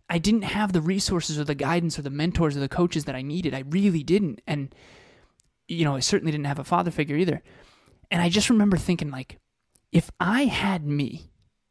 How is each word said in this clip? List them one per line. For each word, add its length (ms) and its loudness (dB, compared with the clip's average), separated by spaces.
I 80 0
didn't 240 2
have 300 -2
the 100 2
resources 560 0
or 60 -2
the 100 -2
guidance 420 0
or 60 -8
the 80 -6
mentors 460 0
or 40 -4
the 80 -2
coaches 360 0
that 100 -6
I 80 -8
needed. 320 -4
I 140 -8
really 340 2
didn't. 440 0
And, 280 -4
you 160 0
know, 100 2
I 60 -2
certainly 320 2
didn't 160 -2
have 100 -2
a 60 -8
father 260 2
figure 260 -2
either. 260 0
And 100 0
I 80 4
just 220 2
remember 260 4
thinking, 340 -2
like, 280 -14
if 260 2
I 280 2
had 380 -2
me, 460 -4